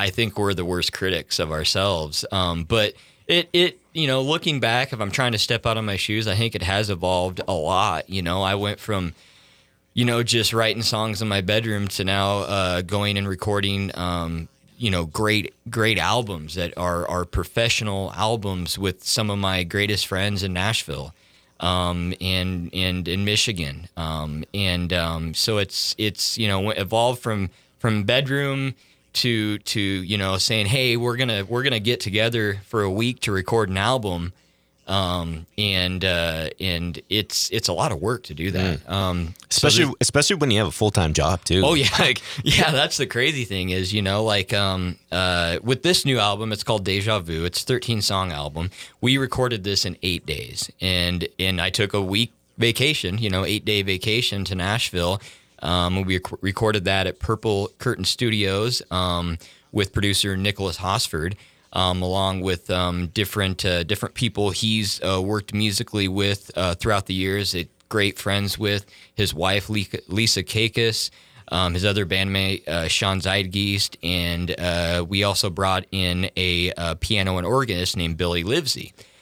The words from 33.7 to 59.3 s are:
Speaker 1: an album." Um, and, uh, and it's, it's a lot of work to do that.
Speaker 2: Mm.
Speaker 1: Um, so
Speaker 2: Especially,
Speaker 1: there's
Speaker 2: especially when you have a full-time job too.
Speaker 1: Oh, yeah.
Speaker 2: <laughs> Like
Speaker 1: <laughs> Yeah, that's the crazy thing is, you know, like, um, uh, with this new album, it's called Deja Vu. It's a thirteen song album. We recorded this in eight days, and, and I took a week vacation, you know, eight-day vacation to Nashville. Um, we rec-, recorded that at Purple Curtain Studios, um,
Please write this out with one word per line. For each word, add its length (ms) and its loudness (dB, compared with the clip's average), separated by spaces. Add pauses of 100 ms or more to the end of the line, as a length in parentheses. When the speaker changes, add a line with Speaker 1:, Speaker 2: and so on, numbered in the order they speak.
Speaker 1:
an 80 -2
album." 560 0 (520)
Um, 600 -2 (100)
and, 480 0
uh, 460 0 (100)
and 480 -4
it's, 420 -2
it's 180 -2
a 40 0
lot 200 0
of 100 -6
work 220 -4
to 100 -14
do 160 -4
that. 300 0
Speaker 2:
Mm. 100 -14
Speaker 1:
Um, 440 -2 (140)
so 180 2
Speaker 2:
Especially, 180 6
Speaker 1:
there's 180 0
Speaker 2:
especially 340 4
when 140 2
you 80 4
have 80 4
a 40 0
full-time 440 2
job 300 2
too. 200 4
Speaker 1:
Oh, 80 6
yeah. 200 4
Speaker 2:
<laughs> 60 2
Like 220 4 (120)
Speaker 1:
<laughs> 120 -6
Yeah, 280 4
that's 260 2
the 80 0
crazy 380 0
thing 260 -2
is, 240 0
you 80 2
know, 200 2
like, 300 2
um, 460 0 (120)
uh, 520 2
with 200 -2
this 220 4
new 140 2
album, 340 0
it's 100 -4
called 220 0
Deja 360 2
Vu. 260 -2
It's 160 -4
a 20 -14
thirteen 380 0
song 300 0
album. 380 -4 (300)
We 160 4
recorded 480 -2
this 220 0
in 160 -6
eight 240 -2
days, 440 -6 (120)
and, 440 0 (120)
and 200 0
I 120 0
took 240 0
a 80 2
week 300 0 (260)
vacation, 580 2
you 140 -2
know, 160 0
eight-day 340 0
vacation 640 0
to 100 -4
Nashville. 680 0 (380)
Um, 420 0
we 160 0
rec-, 240 -8
recorded 420 0
that 220 2
at 120 -6
Purple 600 0
Curtain 260 -2
Studios, 840 0
um, 480 0 (340)